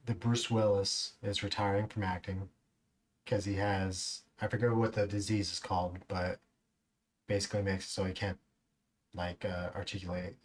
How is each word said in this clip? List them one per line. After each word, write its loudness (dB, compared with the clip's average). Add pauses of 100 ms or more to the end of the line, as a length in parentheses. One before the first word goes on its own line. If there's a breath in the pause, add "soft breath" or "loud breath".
that 0
Bruce 2
Willis 4 (100)
is -2
retiring 2
from -4
acting -2 (760)
'cause 0
he 0
has, 0 (180)
I 0
forget 2
what 4
the 4
disease 0
is -6
called, -2 (100)
but -2 (840)
basically 0
makes 0
it -10
so -2
he 0
can't, -4 (760)
like, -4
uh, -2
articulate -6